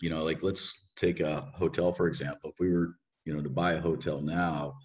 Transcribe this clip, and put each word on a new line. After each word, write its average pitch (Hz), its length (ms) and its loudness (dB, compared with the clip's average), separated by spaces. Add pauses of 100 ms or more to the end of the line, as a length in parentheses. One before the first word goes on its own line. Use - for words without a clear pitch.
you 85 100 -2
know, 80 120 -2
like, 80 200 -2
let's - 540 -4
take 87 240 2
a 76 340 -2
hotel, 87 380 2
for 87 160 2
example. 71 420 -4
If - 100 -16
we 90 100 4
were, 85 260 2 (280)
you 76 100 -4
know, 76 80 -2
to 73 60 -2
buy 85 260 2
a 80 60 0
hotel 78 400 0
now, 76 540 0 (100)